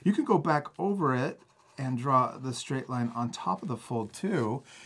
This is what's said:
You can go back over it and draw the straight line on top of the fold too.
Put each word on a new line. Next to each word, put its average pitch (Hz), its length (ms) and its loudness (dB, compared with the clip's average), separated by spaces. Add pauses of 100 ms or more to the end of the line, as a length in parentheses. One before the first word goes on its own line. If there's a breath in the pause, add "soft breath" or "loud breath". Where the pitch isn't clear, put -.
You 202 80 6
can 277 120 2
go 190 140 6
back 151 280 2 (120)
over 175 360 2
it 135 260 -2 (360)
and 127 220 -2
draw 127 380 4
the 127 160 -6
straight 131 360 -4
line 120 260 0
on 117 160 -2
top - 320 -2
of 202 60 -6
the 120 80 -2
fold 113 360 -4
too. 139 500 0 (240 loud breath)